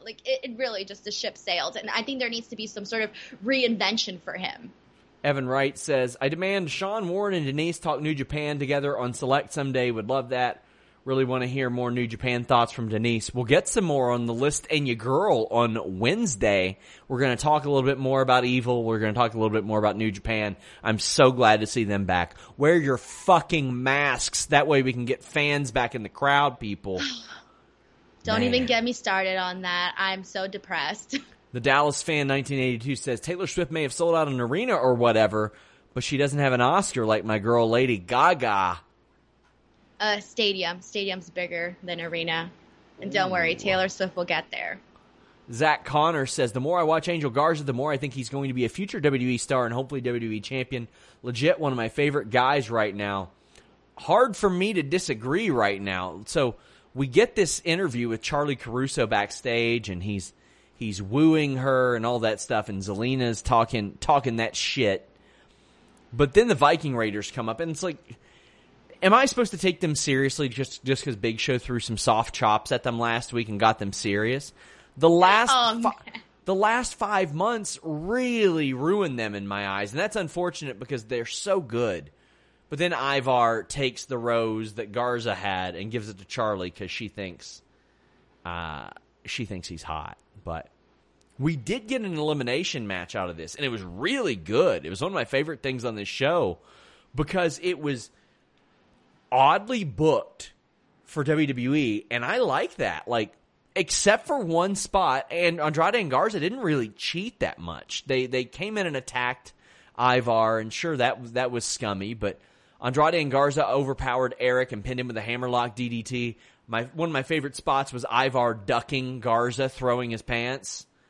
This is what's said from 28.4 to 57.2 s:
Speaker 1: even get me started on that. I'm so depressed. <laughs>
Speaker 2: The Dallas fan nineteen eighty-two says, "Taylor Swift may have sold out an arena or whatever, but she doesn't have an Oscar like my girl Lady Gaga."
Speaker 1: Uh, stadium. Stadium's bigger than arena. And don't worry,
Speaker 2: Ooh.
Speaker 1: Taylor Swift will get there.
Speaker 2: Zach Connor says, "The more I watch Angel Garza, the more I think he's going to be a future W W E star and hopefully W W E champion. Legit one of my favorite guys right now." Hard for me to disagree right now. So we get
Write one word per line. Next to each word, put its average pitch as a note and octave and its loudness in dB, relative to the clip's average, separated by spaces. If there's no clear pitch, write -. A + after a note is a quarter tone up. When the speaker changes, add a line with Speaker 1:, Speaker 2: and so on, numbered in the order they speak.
Speaker 1:
even B3+ 2
get A#3 2
me B3 -2
started F#3+ -2
on F#3 -4
that. F3+ -2
I'm F#3+ -2
so F#3+ -6
depressed. F#3+ -6
<laughs> - -20
Speaker 2:
The B2 -6
Dallas C#3+ 4
fan D3 0
nineteen C3+ -2
eighty-two B2+ -2
says, A#2+ -6
"Taylor F3+ -6
Swift E3+ -4
may D#3+ -2
have C#3 -2
sold E3+ 2
out D#3+ 4
an C3 -2
arena F3+ 0
or C3 4
whatever, A2 4
but B2+ -4
she - -4
doesn't C#3 0
have C3+ 4
an B2 4
Oscar C#3+ 2
like A2 2
my A2 2
girl A#2 6
Lady A#2+ 4
Gaga." A2 2
Speaker 1:
Uh, G#3 0
stadium. F#3 -2
Stadium's F#3 -6
bigger F3 -6
than F3 -8
arena. E3 -4
And G3 -8
don't F#3+ 2
worry, E3+ 0
Speaker 2:
Ooh. F#3 -4
Speaker 1:
Taylor F#3+ 0
Swift F#3+ -6
will - -2
get E3+ -2
there. - -8
Speaker 2:
Zach D3 2
Connor D3+ 2
says, B2+ -2
"The B2 -4
more E3 2
I E3 4
watch D#3+ 2
Angel D#3 -2
Garza, D3 2
the C#3 -2
more C#3 -2
I C#3 0
think C3 -6
he's C3 -8
going C#3 -4
to B2+ -4
be B2 0
a A2+ 0
future G3 -6
W C#3 4
W B2 0
E - -2
star B2 0
and A#2 -4
hopefully C3 -4
W A#2+ -2
W A2+ -4
E G#2+ -6
champion. B2 -6
Legit B2+ 0
one D3 0
of C3 -2
my A2+ -2
favorite C#3+ 0
guys B2+ 2
right G#2+ 0
now." G2+ -4
Hard G#3+ 2
for G#3 2
me F#3 0
to F3+ 0
disagree D3+ -2
right G2+ 2
now. F#2 -4
So B2+ 0
we C#3 -2
get F3+ 4